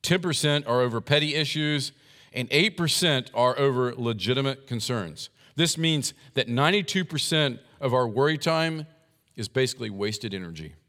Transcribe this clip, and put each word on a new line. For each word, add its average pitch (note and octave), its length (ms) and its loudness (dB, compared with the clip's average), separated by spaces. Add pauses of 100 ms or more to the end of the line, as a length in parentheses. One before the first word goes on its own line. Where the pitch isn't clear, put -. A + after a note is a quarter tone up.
Ten F#3 180 2
percent D3 460 0
are B2 160 2
over A#2+ 180 0
petty D3+ 360 2
issues, D3+ 560 -2 (420)
and B2 160 -6
eight E3+ 280 4
percent D3+ 560 2
are B2 260 4
over B2+ 360 2
legitimate B2 720 -2
concerns. A2 640 -4 (260)
This D#3+ 220 0
means D#3+ 360 0 (200)
that B2 140 0
ninety-two E3+ 580 2
percent D3 540 0 (220)
of C3 120 0
our B2+ 140 2
worry C3+ 300 2
time D#3+ 500 0 (480)
is G#2 120 -8
basically B2+ 420 -2
wasted G2+ 440 -4
energy. E2 400 -10 (160)